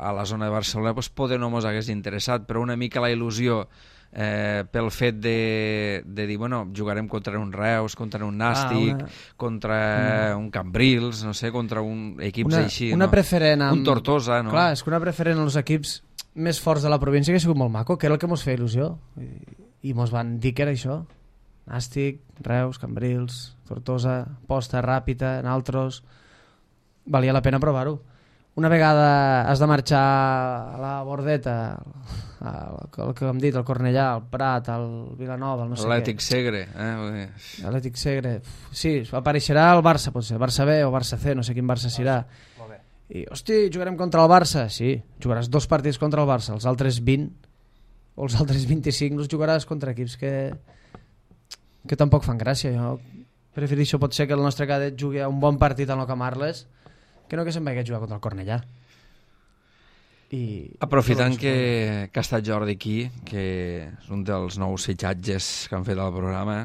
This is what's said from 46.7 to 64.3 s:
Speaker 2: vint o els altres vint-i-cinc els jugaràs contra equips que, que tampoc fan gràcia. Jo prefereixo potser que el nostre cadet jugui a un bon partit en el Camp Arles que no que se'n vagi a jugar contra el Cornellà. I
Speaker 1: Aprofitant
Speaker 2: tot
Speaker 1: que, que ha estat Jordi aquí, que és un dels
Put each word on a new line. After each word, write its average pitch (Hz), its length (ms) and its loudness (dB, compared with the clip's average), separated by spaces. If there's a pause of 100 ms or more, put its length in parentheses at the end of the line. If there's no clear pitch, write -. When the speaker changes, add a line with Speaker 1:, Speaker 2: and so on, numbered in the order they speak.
Speaker 2:
vint 139 240 2 (880)
o 139 80 -6
els 120 160 0
altres 135 240 2
vint-i-cinc 147 560 0
els 147 80 -4
jugaràs 156 400 0
contra 139 240 -4
equips 120 240 -6
que, 139 160 -4 (1500)
que - 160 -2
tampoc 147 240 6
fan 120 160 -2
gràcia. 127 320 -2
Jo 120 220 -2 (580)
prefereixo 143 480 0
potser 143 260 0
que 139 60 -2
el 143 80 2
nostre 143 260 0
cadet 139 300 -2
jugui 139 240 -4
a 139 80 -2
un 139 160 -2
bon 143 160 4
partit 139 320 2
en 131 80 0
el 123 80 -4
Camp 127 160 -2
Arles 135 400 -4 (640)
que - 100 -8
no 170 80 -2
que 170 60 -4
se'n 160 160 -4
vagi 127 160 -2
a - 20 -4
jugar 117 160 -4
contra 107 160 -8
el 104 60 -12
Cornellà. 104 380 -4 (1700)
I 107 480 -8
Speaker 1:
Aprofitant 127 540 4
Speaker 2:
tot 117 80 -10
Speaker 1:
que, 135 100 2 (560)
que - 80 -4
ha 107 60 0
estat 113 220 0
Jordi 107 280 0
aquí, 107 220 -4 (320)
que 101 140 -6 (420)
és - 260 -16
un 98 160 -6
dels 92 320 -4